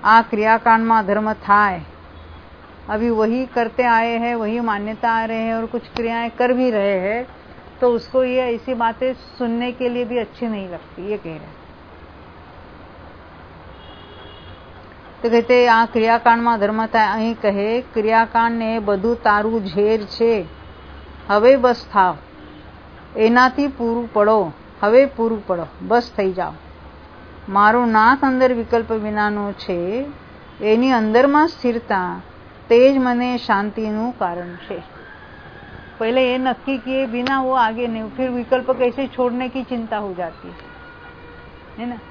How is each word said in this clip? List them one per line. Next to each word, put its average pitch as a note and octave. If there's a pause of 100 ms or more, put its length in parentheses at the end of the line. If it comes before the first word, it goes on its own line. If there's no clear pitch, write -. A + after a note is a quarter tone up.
આ A3+
ક્રિયાકાંડમાં A3+
ધર્મ G#3+
થાય, G3+ (1080)
અભી G#3+
વહી A3+
કરતે A#3+
આયે A#3
હૈ, A#3+
વહી A3+
માન્યતા A3
આ A3+
રહે A3+
હૈ, A3+
ઓર A3+
કુછ A#3 (160)
ક્રિયાએं A#3
કર B3
ભી B3+
રહે G3+
હૈ, A3 (560)
તો B3
ઉસકો A#3+
યે B3+
એસી B3
બાतें A#3
સુનને A#3+
કે B3
લિયે B3
ભી A#3+
અચ્છી A3
નહીં G3+
લગતી, F3
યે G#3+
કહ G3
રહે. D#3 (3500)
તો A#3
કહેતે A#3+
આ A3+
ક્રિયાકાંડમાં A#3
ધર્મ G#3+
થાય, A3
અહીં A3
કહે G#3
ક્રિયાકાંડ A3+
ને A3+
બધું G#3
તારું G#3+
ઝેર G#3
છે, A3+ (840)
હવે A3
બસ A#3+
થાવ, F#3 (1000)
એનાથી B3
પૂરું A#3
પડો, G#3 (280)
હવે A#3+
પૂરું A3+
પડો, E3+ (160)
બસ A#3
થઈ F#3+
જાઓ. E3+ (960)
મારો G#3+
નાથ A#3
અંદર B3+
વિકલ્પ A3+
વિનાનો G#3
છે, F#3+ (560)
એની A#3
અંદરમાં B3+
સ્થિરતા, G3+ (480)
તે B3
જ C4+
મને B3
શાંતિનું G#3+
કારણ F3
છે. F3 (1160)
પહેલે B3
એ B3+
નક્કી B3+
કિએ C4
બિના B3
વો B3+
આગે A#3
નહીં, A3
ફિર B3+
વિકલ્પ B3
કૈસે B3+
છોડને B3
કી C4
ચિંતા A3+
હો G3+
જાતી F3
હૈ, - (1080)
હે A3+
ના? B3 (140)